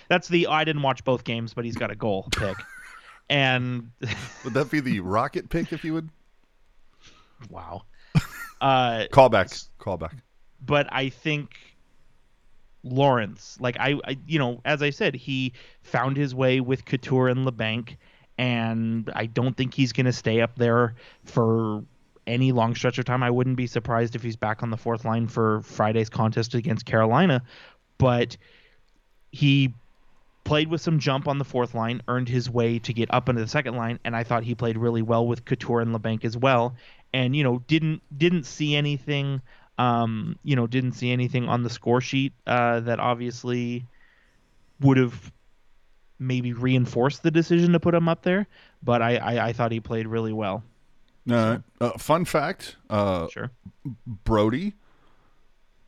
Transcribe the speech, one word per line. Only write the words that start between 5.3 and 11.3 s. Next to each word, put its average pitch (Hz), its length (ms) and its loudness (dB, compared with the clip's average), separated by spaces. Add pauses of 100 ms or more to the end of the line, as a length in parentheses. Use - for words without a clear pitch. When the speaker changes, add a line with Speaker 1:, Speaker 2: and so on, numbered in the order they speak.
Speaker 2:
pick, - 220 -2
if 160 140 -8
you 156 80 -2
would? 160 160 -6 (1400)
Speaker 1:
Wow. 87 360 -14 (760)
Uh, 123 520 2
Speaker 2:
Callback. 113 400 8
Speaker 1:
s- - 180 -14 (100)
Speaker 2:
Callback. 82 340 -8 (520)
Speaker 1:
But 143 260 2
I 135 180 -2
think 147 420 -6 (1300)